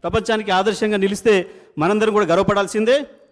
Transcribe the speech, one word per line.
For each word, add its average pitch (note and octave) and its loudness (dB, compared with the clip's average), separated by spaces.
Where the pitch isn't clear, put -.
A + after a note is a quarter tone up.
ప్రపంచానికి G#3+ -4
ఆదర్శంగా G#3 -2
నిలిస్తే G#3 2
మనందరం G#3 0
కూడా G#3 2
గర్వపడాల్సిందే G3+ 0